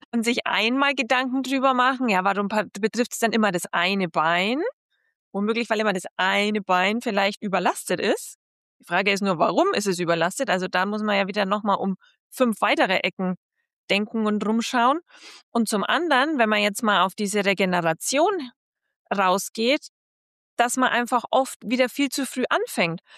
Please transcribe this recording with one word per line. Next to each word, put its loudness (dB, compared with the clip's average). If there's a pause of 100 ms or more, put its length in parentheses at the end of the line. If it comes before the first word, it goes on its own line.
(120)
und 0
sich -2
einmal 0
Gedanken 0
drüber 2
machen, 2
ja, 2
warum 0
pa-, 0 (140)
betrifft's -2
denn 0
immer 2
das -2
eine 0
Bein? 0 (720)
Womöglich, -2
weil 0
immer 0
das -4 (140)
eine 0
Bein 0
vielleicht -2
überlastet -2
ist. -2 (440)
Die -20
Frage 0
ist 0
nur, 0
warum 2
ist -2
es -2
überlastet? 0
Also 0
da 0
muss -4
man 0
ja 2
wieder -2
nochmal 0
um -2 (320)
fünf 0
weitere 2
Ecken -2 (520)
denken 0
und 0
rumschauen. 2 (520)
Und 0
zum 0
anderen, 0
wenn 2
man 2
jetzt -2
mal 4
auf 0
diese -2
Regeneration 0 (600)
rausgeht, 0 (680)
dass 0
man 2
einfach 0
oft 0
wieder 0
viel -2
zu -4
früh -4
anfängt. -2 (180)